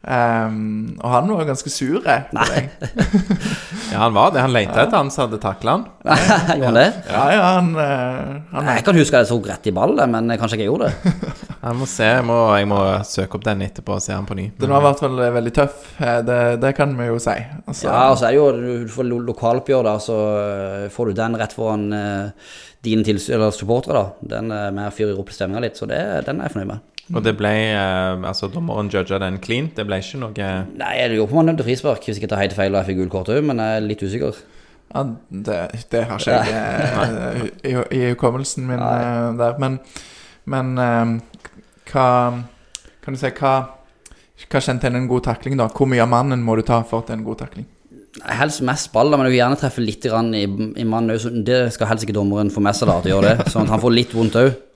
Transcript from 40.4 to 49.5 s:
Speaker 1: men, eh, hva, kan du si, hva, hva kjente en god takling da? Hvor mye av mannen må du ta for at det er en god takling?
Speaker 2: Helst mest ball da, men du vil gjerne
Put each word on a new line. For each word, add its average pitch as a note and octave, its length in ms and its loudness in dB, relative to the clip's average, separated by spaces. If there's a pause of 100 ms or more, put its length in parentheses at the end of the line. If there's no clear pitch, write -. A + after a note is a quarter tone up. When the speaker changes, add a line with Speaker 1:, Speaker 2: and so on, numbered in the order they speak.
Speaker 1:
men, B2+ 320 -2
eh, A#2 560 0 (440)
hva, C3 220 2 (960)
kan C3+ 100 -8
du C3 60 -8
si, C3+ 160 -2
hva, C3+ 140 2 (1000)
hva C3+ 160 2
kjente B2+ 240 0
en B2 180 0
god B2 220 0
takling C3+ 320 -2
da? A2+ 80 4
Hvor C3+ 180 0
mye B2+ 160 2
av A#2 80 4
mannen B2+ 320 2
må A2+ 140 2
du A2+ 100 0
ta A#2 120 2 (100)
for A2+ 160 -2
at - 60 -12
det A#2+ 40 -4
er A2 60 -6
en A2 60 -8
god A2 180 -8
takling? - 220 -14 (580)
Speaker 2:
Helst C#3 400 -2
mest - 300 -2
ball C3+ 180 4
da, C#3+ 80 4
men C3 80 4
du B2+ 60 4
vil B2 80 4
gjerne C3 180 2